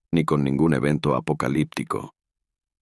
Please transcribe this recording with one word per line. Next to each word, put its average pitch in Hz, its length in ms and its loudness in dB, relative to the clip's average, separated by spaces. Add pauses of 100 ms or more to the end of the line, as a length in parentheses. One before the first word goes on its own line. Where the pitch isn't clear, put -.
(120)
ni 82 120 4
con 73 200 0
ningún 69 300 2
evento 71 420 0
apocalíptico. 73 960 -4 (680)